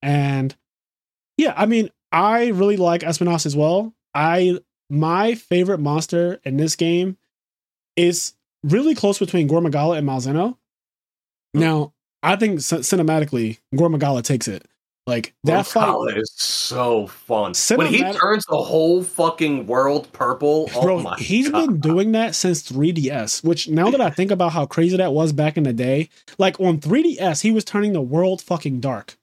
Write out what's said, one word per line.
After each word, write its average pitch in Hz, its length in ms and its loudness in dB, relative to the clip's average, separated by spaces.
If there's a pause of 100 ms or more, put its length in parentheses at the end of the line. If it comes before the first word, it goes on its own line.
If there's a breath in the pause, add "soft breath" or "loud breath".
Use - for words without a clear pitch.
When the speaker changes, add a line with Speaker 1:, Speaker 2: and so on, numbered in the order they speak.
Speaker 1:
And, 139 540 -2 (800)
yeah, 311 180 2
I 208 120 0
mean, 226 240 0 (200)
I 214 360 2
really 202 300 2
like 175 240 2
Espionos 170 440 -2
as 143 100 -2
well. 175 380 0 (220)
I, 175 440 2 (300)
my 170 460 0
favorite 180 440 0
monster 165 640 0
in 135 140 -4
this 156 180 0
game 175 420 0 (800)
is 175 380 0 (300)
really 247 320 2
close 202 240 0
between 175 280 0
Gore 160 140 2
Magala 156 360 0
and 143 100 -2
Malzeno. 139 500 -2 (960)
Speaker 2:
Hmm. 147 60 0
Speaker 1:
Now, 156 340 2 (300)
I 175 120 2
think 202 260 0
c-, 165 160 -2
cinematically, 151 840 0 (160)
Gore 165 140 4
Magala 143 340 0
takes 127 240 -2
it. 98 180 -10 (400)
Like, 120 280 -4 (120)
that 180 200 2
fight 220 200 0
Speaker 2:
Gore - 200 0
Magala 107 160 -2
is 110 140 -8
so 120 720 -2
fun. 104 460 -4 (220)
When 165 120 2
he - 140 2
Speaker 1:
Cinematic- 196 180 -4
Speaker 2:
turns 208 300 2
the 156 80 0
whole 165 460 2
fucking 160 640 -2
world 139 440 0
purple, 147 640 0
oh 123 60 -2
Speaker 1:
Bro, 180 220 2
Speaker 2:
my 90 140 -8
Speaker 1:
he's 254 320 0
Speaker 2:
God. 311 180 0
Speaker 1:
been 190 120 0
doing 170 340 2
that 220 220 0
since 175 260 0
three 143 300 -2
D 151 180 -2
S, 120 340 -6
which, 165 260 0
now 165 200 2
that 262 120 2
I 196 80 2
think 185 220 -2
about 180 200 0
how 156 140 -2
crazy 175 320 0
that 180 160 0
was 156 180 2
back 151 240 0
in 160 80 0
the 135 80 0
day, 131 380 -2 (280 loud breath)
like, 190 220 0
on 180 200 2
three 175 240 0
D 330 160 0
S, 170 220 -2
he 214 100 2
was 220 120 2
turning 208 300 -2
the 165 80 0
world 170 400 0
fucking 147 400 -4
dark. 120 420 -8